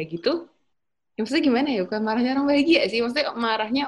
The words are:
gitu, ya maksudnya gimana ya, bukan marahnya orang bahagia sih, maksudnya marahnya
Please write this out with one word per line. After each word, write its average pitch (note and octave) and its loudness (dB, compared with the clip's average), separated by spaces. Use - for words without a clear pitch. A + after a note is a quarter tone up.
gitu, G3 -4
ya - -10
maksudnya B3+ 0
gimana C4+ 2
ya, A3+ 0
bukan G#3+ -4
marahnya A#3 0
orang C#4 0
bahagia C#4+ 4
sih, A3 -2
maksudnya B3 -2
marahnya A3+ -2